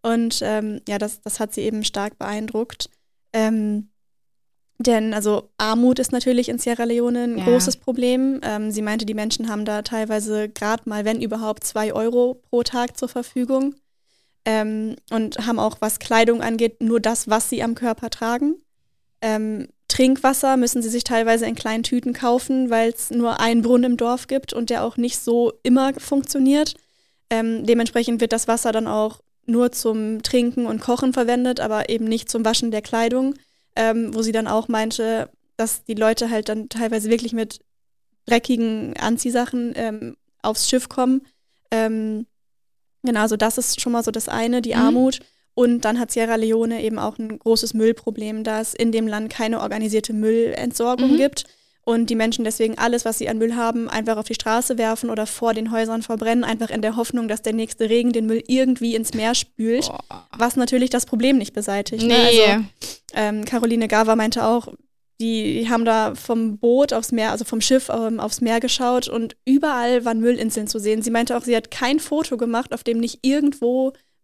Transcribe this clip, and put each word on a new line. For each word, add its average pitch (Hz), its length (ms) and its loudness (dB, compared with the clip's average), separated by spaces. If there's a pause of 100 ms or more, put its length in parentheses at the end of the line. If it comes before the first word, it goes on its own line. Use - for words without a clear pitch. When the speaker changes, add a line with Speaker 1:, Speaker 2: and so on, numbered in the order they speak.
Speaker 1:
Und, 233 400 0
ähm, 214 440 -2
ja, 202 120 -4
das, 214 220 -6
das - 180 -8
hat 214 140 -4
sie 214 80 -6
eben 214 220 -2
stark 208 360 -4
beeindruckt. 214 680 -6 (440)
Ähm, 214 560 0 (880)
denn 220 340 2
also 208 440 0
Armut 233 420 4
ist 247 120 -2
natürlich 247 380 0
in 240 100 -4
Sierra 233 240 -2
Leone 240 400 0
ein 233 160 -2
Speaker 2:
Ja. 185 60 -4
Speaker 1:
großes 240 320 4
Problem. 254 680 0
Ähm, 214 280 -4
sie 214 120 -4
meinte, 214 220 -2
die 214 100 -4
Menschen 220 340 -4
haben 208 160 -4
da 214 160 -4
teilweise 214 680 -4
grad 214 380 -4
mal, 208 160 -4
wenn 220 180 -2
überhaupt, 214 420 -6
zwei 214 300 -4
Euro 247 420 0 (140)
pro 240 140 0
Tag 240 340 -4
zur 247 120 -6
Verfügung. 262 680 -2 (680)
Ähm, 214 500 -2 (140)
und 220 360 -2
haben 233 140 0
auch, 214 220 -2
was 214 180 -2
Kleidung 226 420 2
angeht, 226 400 -2
nur 233 200 2
das, 226 280 -2
was 220 200 2
sie 233 140 -4
am 233 120 -2
Körper 233 340 -4
tragen. 247 460 -2 (680)
Ähm, 214 460 -2 (220)
Trinkwasser 269 680 4
müssen 240 240 2
sie 226 80 -2
sich 240 140 -2
teilweise 226 440 2
in 226 80 -4
kleinen 226 280 -4
Tüten 247 300 -2
kaufen, 254 560 0
weil's 226 400 0
nur 233 300 0
einen 233 220 4
Brunnen 247 320 4
im 240 40 0
Dorf 240 300 -2
gibt 269 260 -4
und 233 160 -4
der 233 140 -2
auch 233 140 -4
nicht 240 220 -2
so 240 340 2 (100)
immer 269 320 4
funktioniert. 277 800 2 (540)
Ähm, 226 360 -2
dementsprechend 233 560 2
wird 226 100 0
das 226 160 -2
Wasser 233 240 0
dann 220 160 0
auch 214 320 -2 (260)
nur 240 260 2
zum 220 520 -2
Trinken 240 420 0
und 220 160 -4
Kochen 247 320 0
verwendet, 247 460 0
aber 214 300 -2
eben 226 160 -2
nicht 226 240 -2
zum 226 160 -2
Waschen 233 240 0
der 214 120 -2
Kleidung, 247 520 0 (420)
ähm, 226 380 0
wo 226 80 -2
sie 220 120 0
dann 220 140 0
auch 220 200 0
meinte, 220 640 -2 (280)
dass 226 280 -2
die 226 100 -6
Leute 226 340 2
halt 214 200 -2
dann 214 200 -6
teilweise 220 400 -2
wirklich 233 240 0
mit 226 260 -6 (680)
dreckigen 226 720 0
Anziehsachen, 240 800 -2
ähm, 214 400 -6 (260)
aufs - 280 -2
Schiff 254 200 0
kommen. 262 320 2 (500)
Ähm, 220 540 -2 (760)
genau, 240 180 2
also 220 160 2
das 220 200 0
ist - 240 -2
schon 240 120 -2
mal 233 100 0
so 226 80 -2
das 220 180 -6
eine, 240 320 0
die 226 140 -4
Speaker 2:
Mhm. 240 60 4
Speaker 1:
Armut. 262 380 4 (340)
Und 240 320 2
dann 226 140 0
hat 233 120 -4
Sierra 226 240 0
Leone 220 480 0
eben 220 160 -2
auch 214 180 -4
ein 220 220 -8
großes 226 340 2
Müllproblem, 220 720 0
da 214 180 -2
es - 140 -6
in 233 160 2
dem 220 160 0
Land 214 240 -4
keine 226 300 -2
organisierte 214 520 -2
Müllentsorgung 233 1000 2
Speaker 2:
Mhm. 311 40 6
Speaker 1:
gibt. 277 280 2 (380)
Und 233 260 2
die 233 60 0
Menschen 220 280 0
deswegen 220 340 -2
alles, 233 280 0
was 226 120 -4
sie - 120 -4
an 226 100 -2
Müll 233 160 0
haben, 233 340 -2
einfach 220 280 -2
auf 214 100 -8
die 233 80 -6
Straße 233 420 0
werfen 226 320 -2
oder 220 160 -2
vor 226 280 -2
den 220 180 -4
Häusern 226 320 -2
verbrennen, 226 400 0
einfach 220 260 -2
in 220 120 -4
der 214 160 -2
Hoffnung, 233 320 -2
dass 214 120 -4
der 220 120 -2
nächste 226 360 -2
Regen 240 220 4
den 226 160 0
Müll 226 180 0
irgendwie 254 480 2
ins 226 200 -2
Meer 226 220 0
spült, 233 520 -2
Speaker 2:
Boah. - 400 -14 (100)
Speaker 1:
was 233 200 0
natürlich 254 320 2
das 240 160 0
Problem 254 320 2
nicht 208 160 -2
beseitigt, 208 520 -2
ne? 233 80 6
Speaker 2:
Nee. 240 120 8 (240)
Speaker 1:
Also, 208 160 2 (480)
ähm, 214 320 -2
Caroline 233 420 0
Gava 220 300 4
meinte 226 280 0
auch, 226 220 2 (540)
die 226 480 -2
haben 233 160 2
da 220 280 2
vom 226 460 -2
Boot 254 340 4
aufs 226 200 -2
Meer, 220 180 0
also 214 140 -4
vom 226 160 -4
Schiff, 262 280 2
ähm, 226 300 -2
aufs 214 220 -4
Meer 226 180 2
geschaut 247 480 0
und 226 280 -6 (100)
überall 254 600 2
waren 226 140 0
Müllinseln 226 480 0
zu 226 100 -6
sehen. 214 240 0
Sie 233 80 -2
meinte 233 280 0
auch, 240 60 -4
sie 240 120 2
hat 226 160 -4
kein 269 280 0
Foto 302 380 -2
gemacht, 233 360 -2
auf - 100 -10
dem 233 160 0
nicht 233 240 -4
irgendwo 262 720 2 (300)